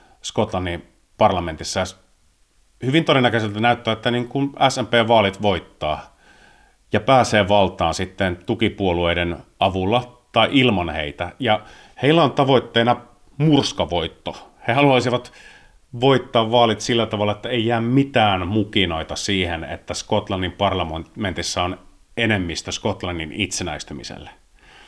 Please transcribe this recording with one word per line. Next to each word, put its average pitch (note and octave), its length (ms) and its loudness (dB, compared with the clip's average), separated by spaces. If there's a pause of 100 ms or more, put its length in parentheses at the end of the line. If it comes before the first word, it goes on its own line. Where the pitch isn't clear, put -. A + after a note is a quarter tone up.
(220)
Skotlannin F2+ 640 -4 (320)
parlamentissa. F2 640 0
Ja F#2 60 -2
s-, - 140 -12 (840)
hyvin D3+ 200 2
todennäköiseltä A2+ 540 2
näyttää, A#2 320 0
että, A2 200 -2
niin A#2+ 160 -2
kuin, C#3 240 -4 (180)
S C3 120 -4
N A#2+ 60 -6
P - 60 -4 (140)
vaalit G#2 340 2
voittaa D#2+ 760 -4 (760)
ja G#2+ 60 0
pääsee A2 480 4
valtaan F#2 460 2
sitten F2+ 520 -4
tukipuolueiden F2 920 -2 (220)
avulla F#2+ 720 -2
tai A2+ 200 2
ilman A#2 380 2
heitä. D#2 500 -8
Ja A2 220 0 (400)
heillä D#3+ 220 4
on B2+ 80 2
tavoitteena A#2+ 720 2 (360)
murskavoitto. F2 1120 -2 (160)
He A#2 60 2
haluaisivat B2 580 2 (720)
voittaa B2 500 2
vaalit A2+ 300 4
sillä A#2 240 0
tavalla, G#2 260 -2
että G#2 180 -8
ei A#2+ 160 -2
jää A#2 160 0
mitään A#2 680 2
mukinoita F#2+ 680 -2
siihen, F2 480 -4
että - 300 -12
Skotlannin F#2+ 580 -4
parlamentissa F2+ 1120 -4
on F2+ 160 -6 (380)
enemmistö G2 540 -2
Skotlannin F2 600 -6
itsenäistymiselle. - 960 -8 (580)